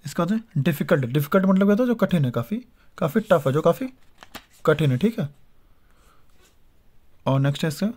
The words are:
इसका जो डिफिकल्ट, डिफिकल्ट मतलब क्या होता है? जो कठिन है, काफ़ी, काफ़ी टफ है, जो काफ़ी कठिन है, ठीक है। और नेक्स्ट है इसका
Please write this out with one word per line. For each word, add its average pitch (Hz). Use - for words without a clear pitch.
इसका 170
जो 208
डिफिकल्ट, 151
डिफिकल्ट 151
मतलब 190
क्या 202
होता 208
है? 247
जो 240
कठिन 185
है, 123
काफ़ी, 208
काफ़ी 180
टफ 165
है, 135
जो 151
काफ़ी 175
कठिन 151
है, 127
ठीक 220
है। 143
और 131
नेक्स्ट 143
है 165
इसका 160